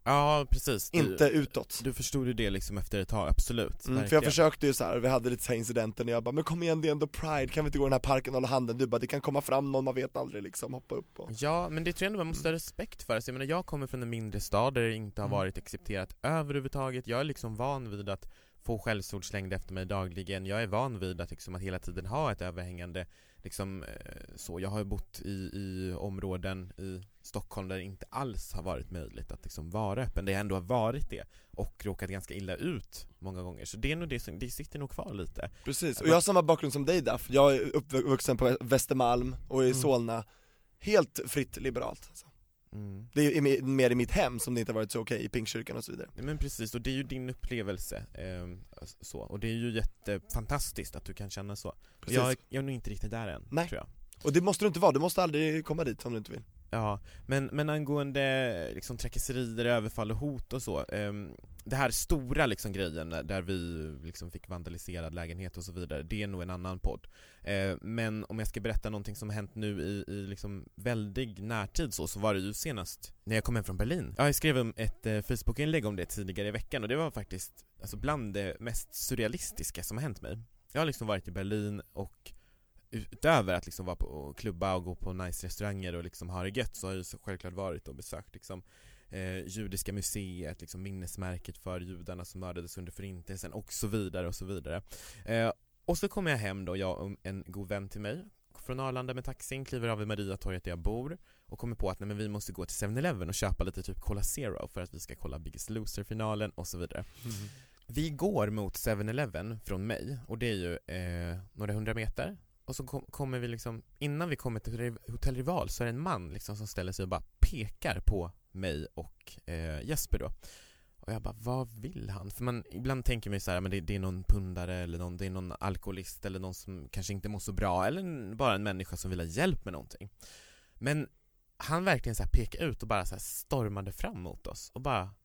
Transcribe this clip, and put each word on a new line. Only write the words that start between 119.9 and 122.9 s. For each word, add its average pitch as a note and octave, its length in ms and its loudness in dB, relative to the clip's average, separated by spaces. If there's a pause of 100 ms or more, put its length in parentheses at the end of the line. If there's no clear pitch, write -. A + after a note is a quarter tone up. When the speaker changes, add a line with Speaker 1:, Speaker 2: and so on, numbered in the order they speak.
Speaker 1:
då. - 120 -2 (680)
Och - 140 -6
jag A2+ 80 -4
bara, A2 180 -4
"Vad B2 320 -2
vill A2+ 380 -8
han?" G2 220 -8
För - 120 -6
man, B2 280 -2
ibland B2 340 -2